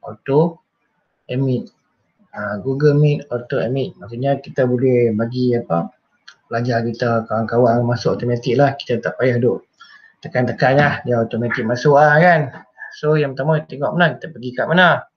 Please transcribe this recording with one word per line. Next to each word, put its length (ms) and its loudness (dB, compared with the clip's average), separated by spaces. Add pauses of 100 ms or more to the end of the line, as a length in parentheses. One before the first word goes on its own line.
Auto 560 -2 (720)
emit. 400 -2 (640)
Ha, 240 -8
Google 400 2
Meet 320 0
auto 320 -4
emit. 320 -4
Maksudnya 480 -4
kita 240 -2
boleh 480 2
bagi 400 -2
apa, 320 -2 (640)
pelajar 320 -2
kita, 480 -2
kawan-kawan 560 2
masuk 320 -2
automatik 400 -2
lah. 160 4
Kita 240 -4
tak 160 -6
payah 240 0
duk 240 0 (560)
tekan-tekan 560 0
lah. 180 4 (140)
Dia 160 0
automatik 400 -4
masuk 320 2
lah 240 6
kan. 400 4 (400)
So 160 0
yang 240 -2
pertama 240 0
tengok 320 -6
mana, 240 2
kita 160 -14
pergi 160 -10
kat 160 -4
mana. 320 4 (180)